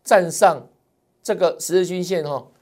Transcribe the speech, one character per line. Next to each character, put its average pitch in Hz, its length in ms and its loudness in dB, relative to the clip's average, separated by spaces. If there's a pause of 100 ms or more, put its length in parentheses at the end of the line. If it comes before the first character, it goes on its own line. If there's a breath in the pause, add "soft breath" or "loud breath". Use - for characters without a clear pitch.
站 180 300 2
上 151 340 2 (560)
这 214 140 -4
个 170 240 -2
十 180 220 0
日 180 40 -2
均 180 160 -6
线 170 220 -4
哈， 139 240 -8 (140)